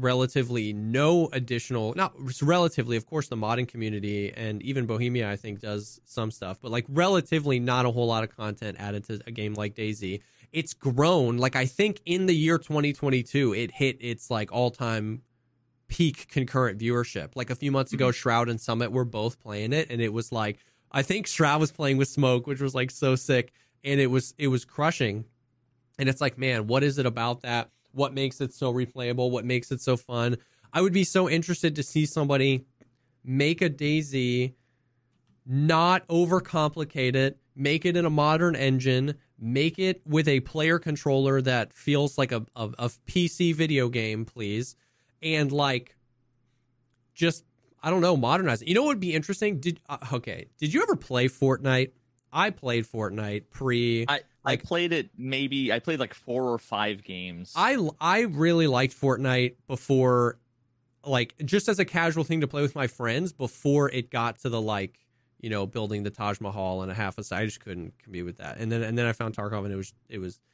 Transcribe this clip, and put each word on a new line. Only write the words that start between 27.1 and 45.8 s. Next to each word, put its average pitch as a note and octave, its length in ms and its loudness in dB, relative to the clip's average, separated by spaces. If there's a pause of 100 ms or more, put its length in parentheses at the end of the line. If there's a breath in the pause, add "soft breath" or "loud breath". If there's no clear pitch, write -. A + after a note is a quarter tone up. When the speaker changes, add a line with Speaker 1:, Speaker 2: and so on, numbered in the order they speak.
Speaker 1:
that? A#2+ 280 -4 (220)
What C3+ 240 0
makes C3+ 260 -2
it B2+ 120 -4
so B2+ 200 -2
replayable? B2 560 -2
What A#2+ 160 -2
makes B2 260 -2
it B2+ 80 -4
so B2+ 160 0
fun? A#2+ 420 -2 (360 soft breath)
I D#3+ 80 2
would F#3+ 100 4
be F#3+ 120 4
so F#3 260 2
interested E3 460 0
to D3 80 -2
see D#3 240 0
somebody C#3 580 2 (580)
make C#3 380 2
a F3+ 80 4
DayZ, C3+ 840 0 (920)
not D#3+ 640 4
overcomplicate D#3+ 1080 0
it, C3+ 220 2 (180)
make C#3+ 300 0
it F3 100 2
in F3 100 2
a D#3+ 40 2
modern D#3 460 4
engine, C3 600 2 (240 soft breath)
make C3+ 400 0
it F#3 260 0
with D#3 220 2
a C#3 140 6
player D#3+ 380 0
controller C3+ 600 2
that B2+ 320 0
feels C#3+ 440 0
like C3 140 2
a, A#2 140 -4 (100)
a, A2+ 140 -6 (100)
a A#2+ 120 -2 (140)
P F3 220 2
C E3+ 260 0
video D3+ 360 2
game, A2+ 360 -2
please, A2 500 -6 (460)
and, D3+ 300 0
like, C#3 440 -2 (1160)